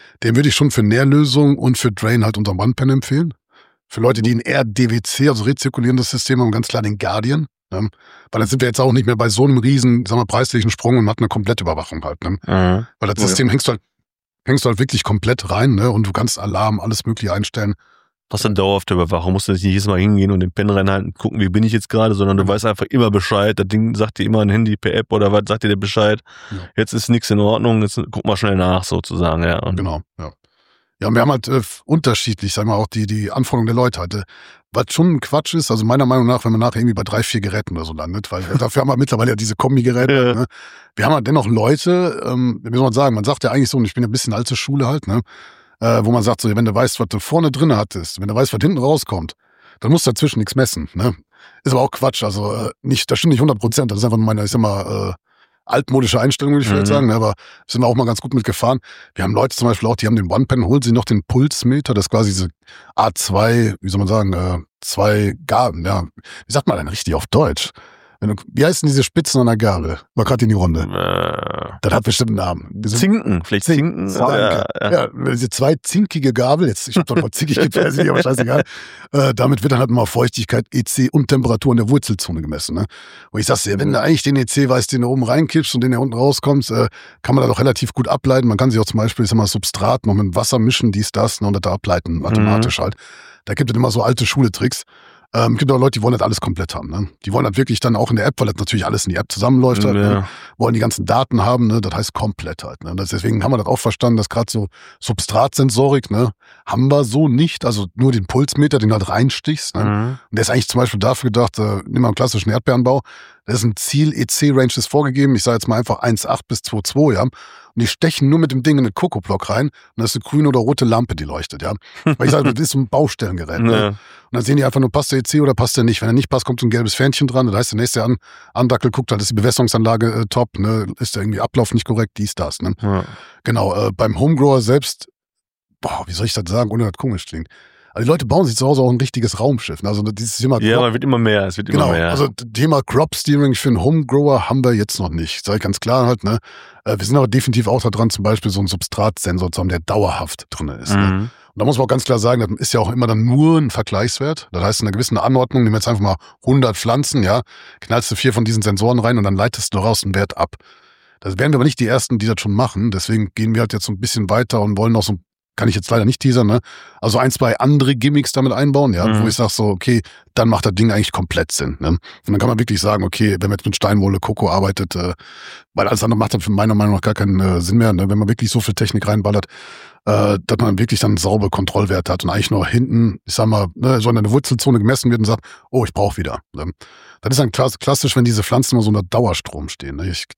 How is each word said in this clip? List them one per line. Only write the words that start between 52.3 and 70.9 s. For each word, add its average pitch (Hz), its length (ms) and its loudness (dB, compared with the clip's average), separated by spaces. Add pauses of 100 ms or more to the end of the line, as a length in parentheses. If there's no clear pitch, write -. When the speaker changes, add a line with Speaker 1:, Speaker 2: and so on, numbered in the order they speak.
Speaker 1:
äh, 110 180 -6 (120)
nicht, 127 280 -2
das 120 80 0
stimmt 165 140 4
nicht 120 80 4
hundert 139 180 2
Prozent, 120 320 -2
das 101 80 -2
ist 107 60 0
einfach 113 140 2
nur 110 80 2
meine, 107 180 0
ich 98 60 -4
sag 123 100 0
mal, 101 500 -2
äh, 90 40 -8 (520)
altmodische 127 540 2
Einstellung, 139 340 2
würde 143 100 2
ich 113 40 -2
vielleicht 98 200 2
Speaker 2:
Mhm. 104 40 2
Speaker 1:
sagen, 135 140 4
ne? 110 80 2
Aber 110 200 0 (340)
sind 123 140 -4
wir 123 40 4
auch 120 80 4
mal 123 100 2
ganz 117 160 -2
gut 131 140 -8
mitgefahren. 120 460 0 (340)
Wir 92 100 -4
haben 101 100 -2
Leute 113 220 0
zum 120 120 2
Beispiel 113 200 0
auch, 113 80 2
die 110 100 -4
haben 110 100 2
den 92 140 0
One-Pen, 127 360 2
holen 131 160 2
sie 117 100 2
noch 113 120 2
den 104 220 0
Pulsmeter, 135 680 0
das 101 120 0
ist - 40 -8
quasi 110 200 2
diese 92 180 -2 (480)
A 110 180 2
zwei, 110 640 0
wie 95 80 -6
soll 101 120 -2
man 104 80 0
sagen, 101 240 0
äh, 90 260 -2 (220)
zwei 104 540 0 (120)
Gaben, 104 380 0
ja. 95 180 -2 (440)
Wie - 60 -10
sagt 139 140 0
man - 100 0
denn 73 120 -8
richtig 90 260 -4
auf 76 140 -4
Deutsch? 92 420 0 (520)
Wenn 107 60 0
du, 101 140 -4 (100)
wie 139 140 2
heißen 170 200 0
diese 139 160 2
Spitzen 143 380 0
an 123 60 4
der 117 100 4
Gabel? 90 420 0 (160)
War 113 120 0
grad 123 160 2
in 113 80 4
die 107 40 6
Runde. 87 280 2
Speaker 2:
Äh, - 880 -4 (100)